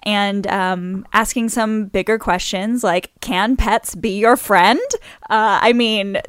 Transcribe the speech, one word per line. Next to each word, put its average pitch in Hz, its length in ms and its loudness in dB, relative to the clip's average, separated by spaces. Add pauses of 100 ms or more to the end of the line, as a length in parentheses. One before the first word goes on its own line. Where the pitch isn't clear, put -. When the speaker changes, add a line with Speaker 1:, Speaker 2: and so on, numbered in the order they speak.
Speaker 1:
and, 202 460 -2
um, 185 640 -4
asking 226 360 0
some 220 360 -2
bigger 202 340 -2
questions, 202 640 -2
like, 185 380 -2
"Can 202 360 0
pets - 380 0
be 196 240 -4
your 226 180 4
friend?" 208 440 4 (500)
Uh, 214 320 2
I 233 100 6
mean, 220 440 0
Speaker 2:
I'm 202 120 -4